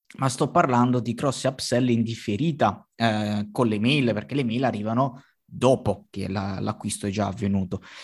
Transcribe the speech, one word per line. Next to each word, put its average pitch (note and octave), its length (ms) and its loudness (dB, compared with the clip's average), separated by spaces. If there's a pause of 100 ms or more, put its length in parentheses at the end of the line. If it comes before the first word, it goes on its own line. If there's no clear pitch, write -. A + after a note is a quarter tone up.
(180)
Ma C3 100 2
sto C#3 240 0
parlando B2 480 4
di A#2 140 -2
cross - 300 -2
e C3 40 2
upsell B2+ 400 0
in A#2 160 4
differita, A2+ 920 0
eh, G#2 560 0
con B2 160 0
le G#2+ 140 0
mail, B2 340 2
perché G#2+ 220 -6
le C#3+ 80 0
mail A#2 180 -2
arrivano A2+ 600 -2 (280)
dopo A#2+ 600 2
che F#2+ 180 -6
la, G2 320 -4
l'acquisto - 460 -4
è G2+ 40 -2
già G2 160 0
avvenuto, F#2+ 540 -2 (240)